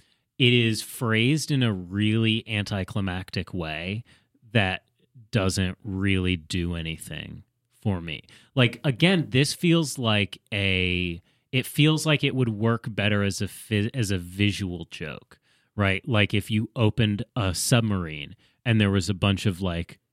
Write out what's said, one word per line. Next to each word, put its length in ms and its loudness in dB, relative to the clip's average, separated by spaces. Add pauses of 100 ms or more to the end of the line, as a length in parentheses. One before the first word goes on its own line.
(380)
It 160 8
is 280 4
phrased 680 0
in 120 2
a 100 2
really 760 0
anticlimactic 1080 -4
way 500 -6 (480)
that 320 2 (480)
doesn't 520 0
really 540 0
do 380 -4
anything 680 -10 (380)
for 180 0
me. 220 -10 (340)
Like, 280 2
again, 460 2
this 240 2
feels 440 0
like 420 0 (140)
a, 680 -2 (300)
it 140 -2
feels 400 2
like 180 0
it 120 -2
would 140 0
work 380 -2
better 360 0
as 180 -2
a 60 -4
fi-, 460 -2
as 180 -2
a 60 0
visual 760 -2
joke, 480 -14 (360)
right? 320 2
Like, 280 4
if 160 -2
you 240 0
opened 480 2 (120)
a 200 0
submarine 800 -2 (300)
and 140 4
there 120 6
was 180 2
a 60 0
bunch 320 0
of, 140 -2
like, 380 -4 (140)